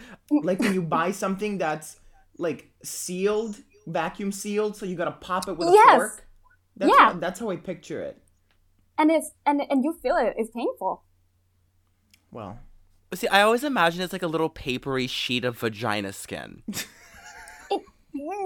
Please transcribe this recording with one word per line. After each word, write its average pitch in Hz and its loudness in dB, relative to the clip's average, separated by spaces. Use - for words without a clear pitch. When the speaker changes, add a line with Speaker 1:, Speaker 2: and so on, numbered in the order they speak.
Speaker 1:
like 202 0
when 208 2
you 185 0
buy 165 0
something 202 -4
that's, 156 -6
like, 165 -6
sealed, 208 -4
vacuum 175 -4
sealed, 208 -4
so 208 -10
you 180 -6
gotta 160 -2
pop 185 -6
it 180 -6
with 311 0
a 349 8
Speaker 2:
Yes. 427 12
Speaker 1:
fork. - -2
That's 359 4
Speaker 2:
Yeah. 539 10
Speaker 1:
how, 190 0
that's 170 -6
how 233 -4
I 175 -2
picture 156 -10
it. 73 -12
Speaker 2:
And 311 4
it's, 311 0
and, 285 2
and 269 2
you 330 -2
feel - 0
it. 247 2
It's 226 -4
painful. 233 -6
Speaker 1:
Well. 107 -14
Speaker 3:
See, 208 -6
I 196 6
always 233 4
imagine 180 0
it's 180 -6
like 185 -6
a 180 -4
little 160 0
papery 131 -4
sheet 123 -4
of 120 -4
vagina 107 -4
skin. 60 -12
<laughs> 208 -8
Speaker 2:
It 403 -2